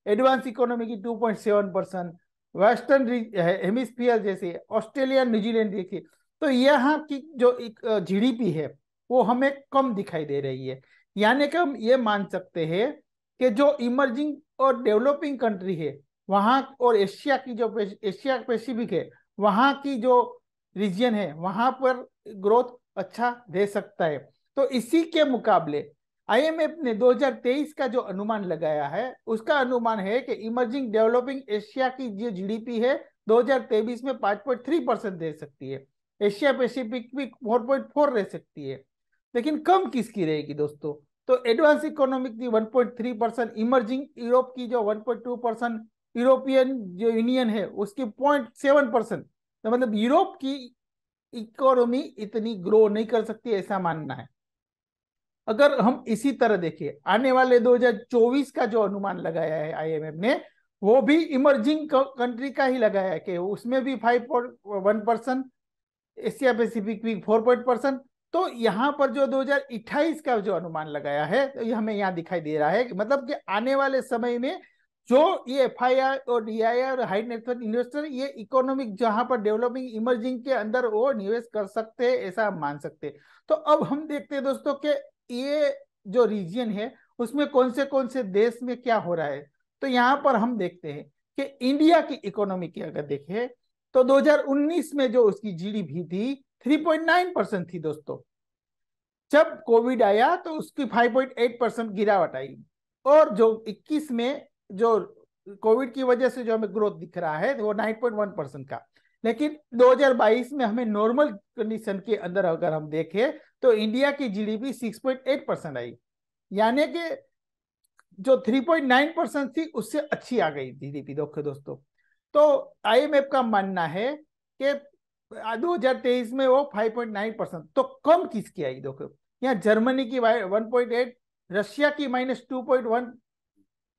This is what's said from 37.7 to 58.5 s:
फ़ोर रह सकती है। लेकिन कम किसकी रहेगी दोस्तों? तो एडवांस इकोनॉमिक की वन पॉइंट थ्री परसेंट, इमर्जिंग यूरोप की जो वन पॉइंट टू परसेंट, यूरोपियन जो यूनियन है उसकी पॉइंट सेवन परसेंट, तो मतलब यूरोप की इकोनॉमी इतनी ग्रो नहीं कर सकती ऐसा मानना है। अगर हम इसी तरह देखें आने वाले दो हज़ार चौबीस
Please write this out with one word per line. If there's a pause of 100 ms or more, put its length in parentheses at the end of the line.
फ़ोर
रह
सकती
है। (540)
लेकिन
कम
किसकी
रहेगी
दोस्तों? (360)
तो
एडवांस
इकोनॉमिक
की
वन
पॉइंट
थ्री
परसेंट,
इमर्जिंग (120)
यूरोप
की
जो
वन
पॉइंट
टू
परसेंट, (340)
यूरोपियन (200)
जो
यूनियन
है
उसकी
पॉइंट
सेवन
परसेंट, (400)
तो
मतलब
यूरोप
की (580)
इकोनॉमी
इतनी
ग्रो
नहीं
कर
सकती
ऐसा
मानना
है। (1200)
अगर
हम
इसी
तरह
देखें
आने
वाले
दो
हज़ार (140)
चौबीस